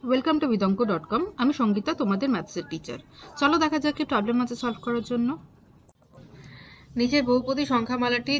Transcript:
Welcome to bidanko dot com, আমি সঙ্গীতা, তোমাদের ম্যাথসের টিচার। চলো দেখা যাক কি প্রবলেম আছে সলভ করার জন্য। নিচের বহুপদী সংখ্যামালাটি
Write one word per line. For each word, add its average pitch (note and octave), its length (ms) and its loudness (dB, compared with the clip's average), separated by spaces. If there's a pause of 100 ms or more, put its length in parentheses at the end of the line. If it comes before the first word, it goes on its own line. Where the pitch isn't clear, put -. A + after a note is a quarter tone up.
Welcome C4 360 2
to D4+ 80 0
bidanko G3 400 2
dot E3 240 0
com, A#3 100 0 (200)
আমি C4+ 200 4
সঙ্গীতা, G#3+ 300 2 (100)
তোমাদের G#3 320 0
ম্যাথসের D#3+ 380 -4
টিচার। D#3+ 280 -10 (400)
চলো C#4+ 240 4
দেখা D#4 200 0
যাক D4 140 0
কি D#4 140 -2
প্রবলেম A#3 320 2
আছে A#3+ 200 -4
সলভ A#3 220 -4
করার A#3 260 -2
জন্য। A#3+ 180 0 (1700)
নিচের C4 300 2
বহুপদী B3+ 340 2 (100)
সংখ্যামালাটি A#3+ 680 0